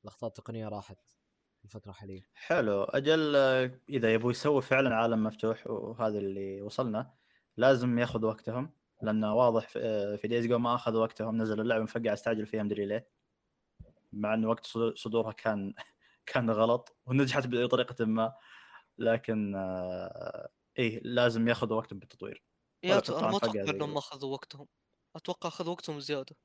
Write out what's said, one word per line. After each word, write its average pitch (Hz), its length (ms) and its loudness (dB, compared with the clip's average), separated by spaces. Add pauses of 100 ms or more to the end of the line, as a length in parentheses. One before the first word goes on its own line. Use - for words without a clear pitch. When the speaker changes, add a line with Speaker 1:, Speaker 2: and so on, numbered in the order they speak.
Speaker 1:
الأخطاء 104 240 -10
التقنية 113 400 -8
راحت 101 320 -10 (640)
الفترة 104 260 -16
الحالية. 95 420 -16
Speaker 2:
حلو. 110 500 0
أجل، 147 520 2
آه، 131 440 4 (100)
إذا 113 240 2
يبغوا 117 180 2
يسووا 143 300 2
فعلًا 131 340 2
عالم 113 280 2
مفتوح 107 440 -2
وهذا 110 520 -4
اللي 98 420 -6
وصلنا، 113 520 -4 (440)
لازم 123 420 6
ياخذ 117 260 0
وقتهم، 117 480 -4 (280)
لأنه 107 340 0
واضح 117 340 4
في، - 100 -6
آه، 104 360 -2
في 107 120 -6
Days 117 220 0
Gone 123 40 4
ما 120 220 2
أخذ 117 220 -2
وقتهم، 113 440 0
نزل 110 200 0
اللعبة 113 220 0
مفقع، 113 300 -2
استعجل 110 320 -2
فيها 107 180 -4
مدري 104 220 -2
ليه. 104 240 -6 (1040)
مع 104 200 -2
أن 110 120 2
وقت 117 200 -2
صدو-، 117 300 -2
صدورها 110 360 -2
كان، 101 460 -2
<laughs> - 480 -20
كان 120 240 0
غلط 113 560 2
ونجحت 127 420 0
بطريقة 123 580 0
ما، 113 280 0 (640)
لكن، 113 580 0
آه، 92 920 -8 (300)
إيه، 117 240 0
لازم 120 440 4
ياخذ 117 260 2
وقتهم 110 260 -4
بالتطوير. - 440 -16 (400)
Speaker 3:
يا 175 80 -4
Speaker 2:
ولا 202 80 6
Speaker 3:
أت-، - 100 -4
أنا 147 80 -2
Speaker 2:
أتوقع 160 100 0
Speaker 3:
ما 196 100 2
Speaker 2:
مفقع 120 100 0
Speaker 3:
أتوقع 107 180 -2
Speaker 2:
زي - 60 -2
Speaker 3:
إنهم 147 260 -4
Speaker 2:
كذا. - 0 -
Speaker 3:
أخذوا 135 360 -8
وقتهم. 139 340 -14 (480)
أتوقع 180 340 -6
أخذوا 165 220 -6
وقتهم 156 280 -8
زيادة. 139 460 -6